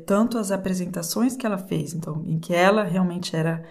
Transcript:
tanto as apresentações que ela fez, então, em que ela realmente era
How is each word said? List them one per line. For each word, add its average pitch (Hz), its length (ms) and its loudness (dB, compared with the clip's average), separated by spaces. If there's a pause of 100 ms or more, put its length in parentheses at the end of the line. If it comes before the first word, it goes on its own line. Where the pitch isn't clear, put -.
tanto 226 320 4
as 196 120 -2
apresentações 190 880 -2
que - 80 -6
ela 202 120 -2
fez, 160 360 -4
então, 160 320 -6
em 160 140 -2
que 175 140 -4
ela 196 300 6
realmente 180 520 -2
era 165 340 0